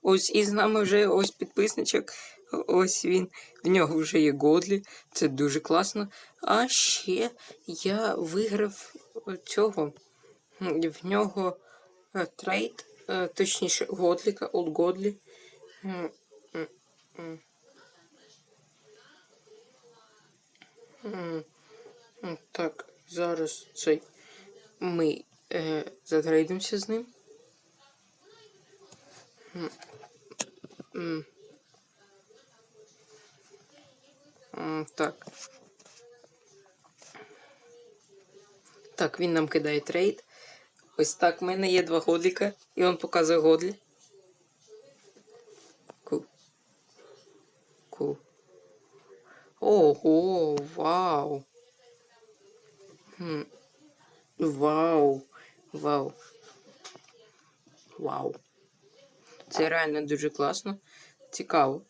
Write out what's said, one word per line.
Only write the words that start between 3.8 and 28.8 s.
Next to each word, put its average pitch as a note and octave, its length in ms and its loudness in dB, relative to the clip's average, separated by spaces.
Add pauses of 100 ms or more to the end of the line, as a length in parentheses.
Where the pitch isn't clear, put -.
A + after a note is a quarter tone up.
вже D#3 240 2
є D3 120 6
Годлі. D3 500 4 (300)
Це D#3 160 0
дуже C#3+ 320 0
класно. G3 480 0 (340)
А A#3 260 2
ще A3 600 0 (360)
я G3 480 -2
виграв G3+ 800 -4 (500)
цього. G3+ 480 0 (680)
В D#3+ 420 -2
нього, F#3+ 540 -2 (580)
е, F3+ 120 -2 (100)
трейд, - 500 -4 (220)
е, F#3 200 -4
точніше, - 600 0
Годліка, F3+ 580 0
Old E3+ 260 -2
Godly. F#3 420 0 (720)
М, F3+ 260 -8 (440)
м, D#3+ 120 -8 (520)
м. E3 200 -14 (3750)
М, E3+ 400 -8 (800)
м, F3 140 -10 (140)
так, - 360 -8 (200)
зараз E3+ 680 -4
цей D#3 280 2 (800)
ми, E3+ 440 0 (280)
е, D#3+ 320 -4 (200)
затрейдимося D#3+ 720 0
з G3+ 100 -6
ним. A3+ 180 -6 (2500)